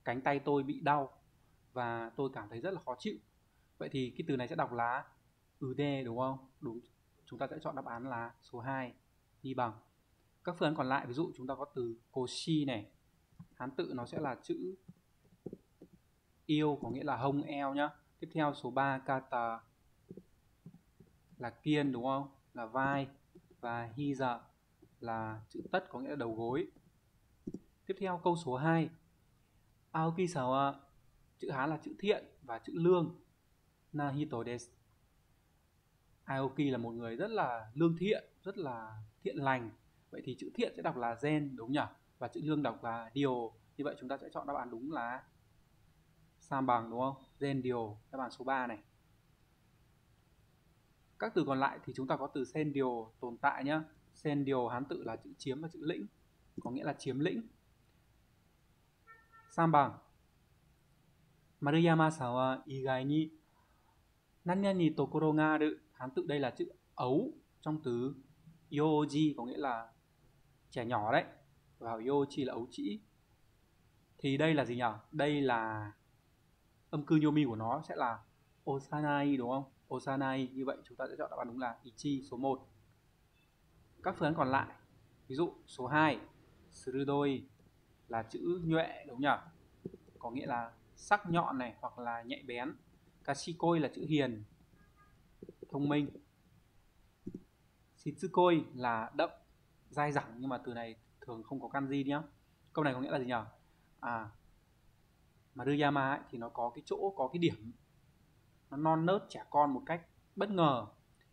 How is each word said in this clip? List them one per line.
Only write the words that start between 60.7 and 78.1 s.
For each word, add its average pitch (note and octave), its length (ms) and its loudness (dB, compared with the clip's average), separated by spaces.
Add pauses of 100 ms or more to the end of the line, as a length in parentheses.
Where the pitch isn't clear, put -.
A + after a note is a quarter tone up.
Maruyama-san D#3 720 6
wa C3 320 2
igai C3 400 -2
ni D#3 240 2 (1160)
nani F#3 160 2
nani F#3 280 6
tokoro D3+ 420 2
ga D#3 200 6
aru. D3+ 140 4 (280)
Hán C3 180 -8
tự F3 160 0
đây D3 120 2
là C3 100 2
chữ - 200 -4 (260)
ấu D#3+ 360 2 (300)
trong D#3 220 -2
từ B2 320 0 (540)
yoji, D3+ 680 4
có A#2+ 80 -6
nghĩa B2+ 120 -8
là A#2+ 340 -4 (800)
trẻ A#2+ 160 -4
nhỏ A2+ 260 2
đấy. D#3+ 120 4 (560)
Và A#2 180 -4
yoji C#3 480 0
là C3 80 -4
ấu A#2+ 180 -6
trĩ. G#3 300 -6 (1160)
Thì C#3 200 0
đây D#3 160 4
là C3+ 120 4
gì A#2+ 100 -2
nhỉ? B2 80 -2 (280)
Đây D3 300 4
là A2 500 2 (1000)
âm D3+ 160 -2
cư E3 100 6
nyomi D3+ 300 6
của A#2 100 0
nó A#2 260 0
sẽ - 140 -8
là A#2 280 -2 (460)